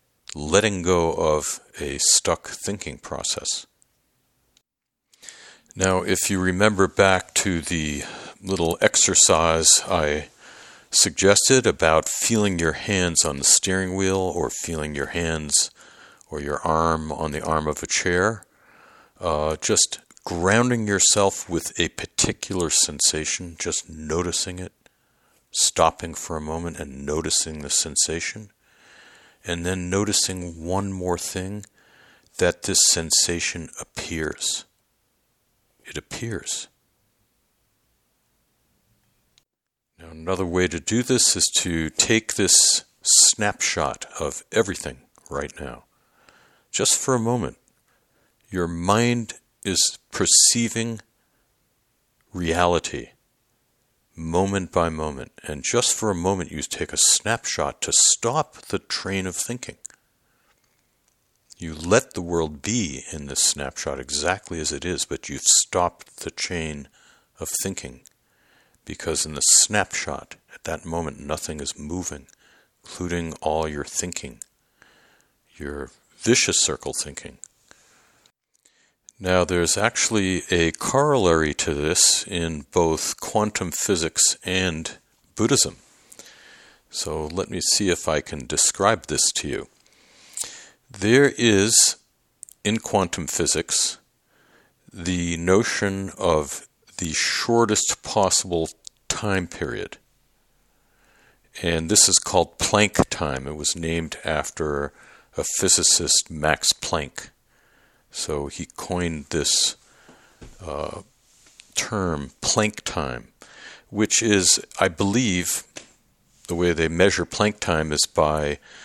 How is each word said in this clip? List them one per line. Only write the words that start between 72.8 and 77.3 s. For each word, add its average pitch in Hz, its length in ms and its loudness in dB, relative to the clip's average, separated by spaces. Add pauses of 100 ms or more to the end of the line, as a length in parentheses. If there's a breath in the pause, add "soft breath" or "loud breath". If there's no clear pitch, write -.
including 85 560 -6
all 78 260 -2
your 73 180 -6
thinking, - 560 -8 (1160 soft breath)
your 71 340 -10 (280)
vicious - 420 2
circle 69 320 -2
thinking. - 460 -10 (1800 soft breath)